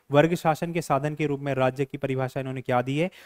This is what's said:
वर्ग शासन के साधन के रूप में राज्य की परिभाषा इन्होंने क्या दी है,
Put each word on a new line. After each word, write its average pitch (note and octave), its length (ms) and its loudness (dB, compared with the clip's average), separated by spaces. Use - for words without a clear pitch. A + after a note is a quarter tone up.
वर्ग D#3 240 6
शासन E3 380 -2
के E3 80 -2
साधन D3+ 340 -2
के D#3 100 -2
रूप C#3 140 -2
में C#3+ 140 -4
राज्य C3 320 0
की C#3+ 120 -12
परिभाषा C3 420 -4
इन्होंने C3 220 -8
क्या B2 200 0
दी C3+ 160 -2
है, F3 140 -2